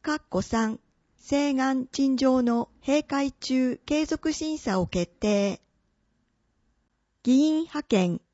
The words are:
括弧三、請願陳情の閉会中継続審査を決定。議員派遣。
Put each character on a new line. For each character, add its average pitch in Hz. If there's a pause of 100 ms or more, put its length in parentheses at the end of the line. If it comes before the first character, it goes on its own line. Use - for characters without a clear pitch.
括 302
弧 185
三、 226 (400)
請 285
願 262
陳 269
情 254
の 233 (120)
閉 294
会 277
中 254
継 302
続 311
審 311
査 190
を 175
決 175
定。 202 (1600)
議 247
員 311
派 302
遣。 185 (140)